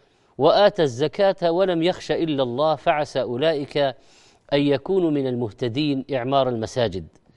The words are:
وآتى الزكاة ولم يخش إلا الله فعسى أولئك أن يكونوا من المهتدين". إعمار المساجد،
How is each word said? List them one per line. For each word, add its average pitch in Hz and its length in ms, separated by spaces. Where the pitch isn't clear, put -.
وآتى 185 460
الزكاة 160 680
ولم 175 320
يخش 175 280
إلا 147 320
الله 143 320
فعسى 147 460
أولئك 139 560
أن 143 80
يكونوا 156 500
من 139 160
المهتدين". 127 880
إعمار 131 360
المساجد، 110 580